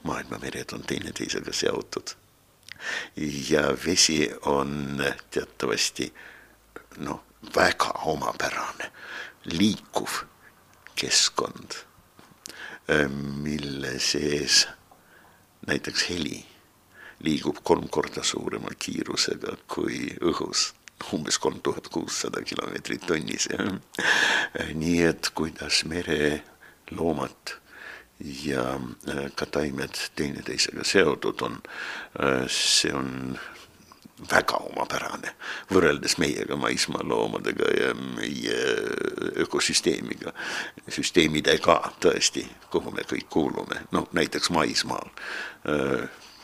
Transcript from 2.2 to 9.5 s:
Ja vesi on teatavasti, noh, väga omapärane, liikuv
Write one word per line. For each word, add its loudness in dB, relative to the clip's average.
Ja 6
vesi 4
on 0
teatavasti, -2
noh, -6
väga 4
omapärane, -2
liikuv 0